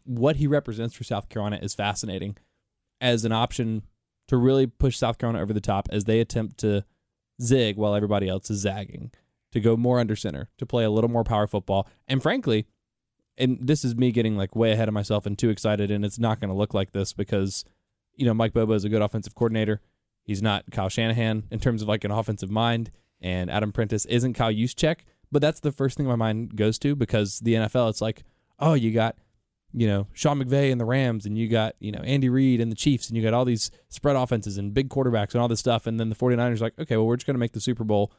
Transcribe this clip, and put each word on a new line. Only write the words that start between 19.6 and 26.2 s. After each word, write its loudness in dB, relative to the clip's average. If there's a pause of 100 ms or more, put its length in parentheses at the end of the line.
He's -4
not -2
Kyle -2
Shanahan 0
in -4
terms 0
of, -6
like, 0
an -4
offensive -4
mind, 0 (320)
and -4
Adam -2
Prentice -2
isn't 0
Kyle 0
Juszczyk, -2 (300)
but 2
that's 0
the -2
first -2
thing -2
my 2
mind -2